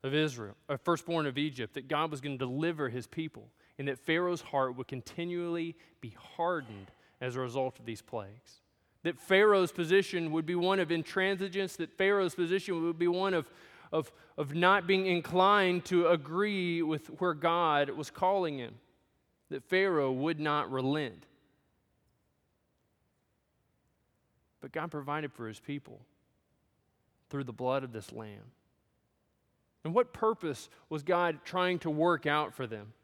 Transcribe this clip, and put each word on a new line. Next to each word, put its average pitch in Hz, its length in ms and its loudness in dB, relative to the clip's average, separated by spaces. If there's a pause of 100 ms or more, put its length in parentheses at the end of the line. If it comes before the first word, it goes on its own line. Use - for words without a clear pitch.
of 135 100 -4
Israel, 127 420 -2 (140)
or 143 80 -2
firstborn 165 480 0
of 135 120 -4
Egypt, 131 360 -4
that 135 140 -10
God 156 240 0
was 139 100 -10
gonna 131 160 -6
deliver 139 520 -2
his 120 180 -8
people, 147 420 -10 (300)
and 139 80 -4
that 131 100 -4
Pharaoh's 170 440 0
heart 131 340 0
would 123 120 -10
continually 170 880 -6 (240)
be 117 120 -14
hardened 131 800 -6 (280)
as 123 160 -4
a 131 40 -4
result 127 400 -4
of 117 60 -18
these 113 180 -8
plagues. 104 580 -12 (420)
That 170 160 -4
Pharaoh's 190 520 6
position 175 600 0
would 156 140 0
be 180 100 -2
one 185 240 2
of 165 100 0
intransigence, 185 880 -2
that 165 160 -6
Pharaoh's 190 420 2
position 175 480 -2
would 165 160 -2
be 175 80 4
one 185 260 2
of, 170 160 0 (420)
of, 156 200 -2 (260)
of 143 180 -4
not 180 320 6
being 190 180 4
inclined 185 800 4
to 175 220 4
agree 175 720 0
with 156 260 -2 (140)
where 175 120 2
God 156 580 2
was 147 180 -8
calling 185 480 0
him, 113 220 -10 (680)
that 139 140 -8
Pharaoh 180 480 4
would 151 300 0
not 147 280 2
relent. 131 560 -2 (3250)
But 135 140 -14
God 160 180 -6
provided 147 400 -6
for 117 160 -10
his 107 120 -12
people 123 420 -10 (1300)
through 139 160 -6
the 120 80 -10
blood 127 300 -2
of 123 100 -12
this 107 180 -12
lamb. 110 400 -14 (1300)
And 160 100 -4
what 247 180 2
purpose 214 580 -2 (200)
was 151 140 -6
God 175 420 0
trying 180 340 0
to 170 100 -4
work 160 360 2
out 151 280 0
for 127 140 -8
them? 107 260 -10 (100)